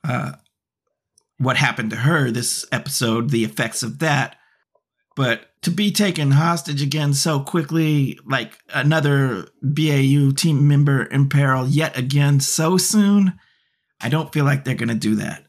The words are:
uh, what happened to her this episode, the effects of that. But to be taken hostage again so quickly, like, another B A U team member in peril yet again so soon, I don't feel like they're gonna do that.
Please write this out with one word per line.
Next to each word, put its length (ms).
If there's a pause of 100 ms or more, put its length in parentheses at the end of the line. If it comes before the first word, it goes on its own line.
uh, 300 (1040)
what 200
happened 320
to 80
her 320
this 420
episode, 600
the 120
effects 380
of 180
that. 380 (760)
But 320 (160)
to 80
be 200
taken 400
hostage 500
again 320
so 260
quickly, 880
like, 340 (140)
another 760 (260)
B 180
A 100
U 300
team 360
member 360
in 240
peril 400
yet 300
again 420
so 380
soon, 560 (680)
I 100
don't 220
feel 140
like 180
they're 120
gonna 200
do 200
that. 340